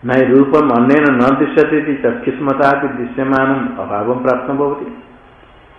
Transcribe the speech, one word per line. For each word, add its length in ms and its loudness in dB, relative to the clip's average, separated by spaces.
नहीं 300 4
रूपम 340 4
अन्येन 400 4
न 80 2
दृश्यते 600 2
इति 160 -2
चक्षुष्मता 840 -2
अपि 80 -2
दृश्यमानम 960 -2
अभावम 400 -4
प्राप्तम 340 -2
भवति। 460 -6